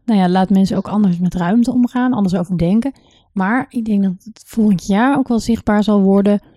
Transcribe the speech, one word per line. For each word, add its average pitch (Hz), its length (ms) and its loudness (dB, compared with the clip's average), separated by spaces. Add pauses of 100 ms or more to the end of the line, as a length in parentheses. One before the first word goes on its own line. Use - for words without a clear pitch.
nou 214 140 2
ja, 185 100 2
laat 185 200 2
mensen 190 280 2
ook 196 100 -4
anders 196 320 0
met 180 160 -2
ruimte 202 360 0
omgaan, 247 420 0
anders 196 220 0
over 180 220 -4
denken. 202 340 0 (420)
Maar 202 360 -2
ik 233 160 -6
denk 208 180 0
dat 190 80 0 (120)
het - 220 -20
volgend 208 420 -2
jaar 240 300 0
ook 269 100 -2
wel 233 120 -2
zichtbaar 214 440 0
zal 208 180 2
worden 196 380 2 (180)